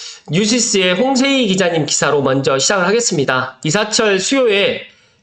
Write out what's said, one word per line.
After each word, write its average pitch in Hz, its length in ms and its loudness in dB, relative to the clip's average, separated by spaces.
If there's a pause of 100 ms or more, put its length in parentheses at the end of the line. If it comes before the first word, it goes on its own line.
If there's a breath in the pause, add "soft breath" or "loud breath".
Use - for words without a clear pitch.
(320 loud breath)
뉴시스의 196 640 0
홍세희 262 520 2
기자님 175 380 0
기사로 143 360 0
먼저 135 360 0
시작을 180 300 0
하겠습니다. 143 800 -2
이사철 208 540 0
수요에 202 640 0 (400 soft breath)